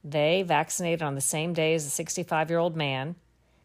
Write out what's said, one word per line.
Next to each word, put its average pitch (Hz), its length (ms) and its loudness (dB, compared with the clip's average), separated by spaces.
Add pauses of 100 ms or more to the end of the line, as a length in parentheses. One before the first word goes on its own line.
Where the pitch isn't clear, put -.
They 156 400 2
vaccinated 165 580 0
on 139 140 -2
the 139 60 -4
same 165 320 -2
day 160 200 2
as 156 120 0
a 143 40 -8
sixty-five-year-old 165 840 0
man. 143 400 -2 (500)